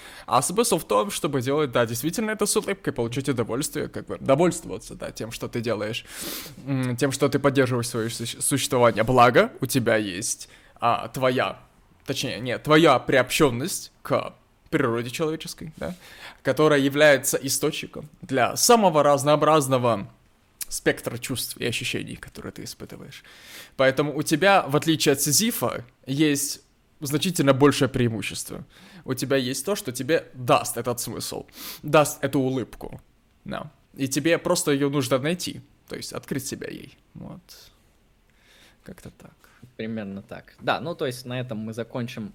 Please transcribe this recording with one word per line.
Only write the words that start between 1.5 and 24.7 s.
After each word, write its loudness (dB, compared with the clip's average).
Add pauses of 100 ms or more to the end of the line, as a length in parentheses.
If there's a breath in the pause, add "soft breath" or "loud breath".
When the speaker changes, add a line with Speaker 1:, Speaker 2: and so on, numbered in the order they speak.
Speaker 1:
да, 2
действительно -4
это -2
с 0
улыбкой, -2
получать -2
удовольствие, -4
как -12
бы -8
довольствоваться, 0
да, -10
тем, -10
что -8
ты -6
делаешь, -4 (640 loud breath)
м, -2
тем, 0
что 0
ты 0
поддерживаешь 2
своё -4
су-, -10
существование. 2
Благо, 6 (100)
у -2
тебя 2
есть, -6 (300 soft breath)
а, 0
твоя, 0 (480)
точнее, -4
нет, -4
твоя 6
приобщённость 0 (120)
к -2 (360)
природе 0
человеческой, -6
да, -8 (480 loud breath)
которая 4
является 4
источником -4 (120)
для 0
самого 6
разнообразного 4 (580)
спектра -2
чувств -8
и -4
ощущений, -4
которые -14
ты -14
испытываешь. -16 (540 loud breath)
Поэтому 2
у -2
тебя, 4
в 2